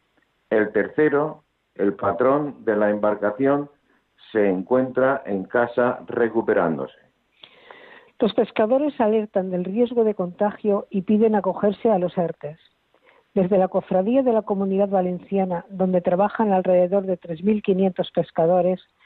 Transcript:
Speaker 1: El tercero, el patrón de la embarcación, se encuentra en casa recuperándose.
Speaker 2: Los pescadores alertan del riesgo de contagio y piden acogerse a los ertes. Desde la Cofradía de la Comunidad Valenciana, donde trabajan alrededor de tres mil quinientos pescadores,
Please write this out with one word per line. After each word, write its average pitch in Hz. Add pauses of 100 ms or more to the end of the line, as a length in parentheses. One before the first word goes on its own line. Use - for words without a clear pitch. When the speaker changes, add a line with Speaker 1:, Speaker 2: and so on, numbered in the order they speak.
(500)
Speaker 1:
El 110
tercero, 151 (320)
el 98
patrón 131
de 107
la 104
embarcación, 107 (600)
se 104
encuentra 127
en 98
casa 123
recuperándose. 101 (1200)
Speaker 2:
Los 220
pescadores 254
alertan 208
del 180
riesgo 233
de 214
contagio 202
y 196
piden 214
acogerse 196
a 202
los 175
ertes. 165 (760)
Desde 190
la 185
Cofradía 196
de 254
la 220
Comunidad 196
Valenciana, 185
donde 185
trabajan 196
alrededor 185
de 190
tres 170
mil 208
quinientos 185
pescadores, 175 (260)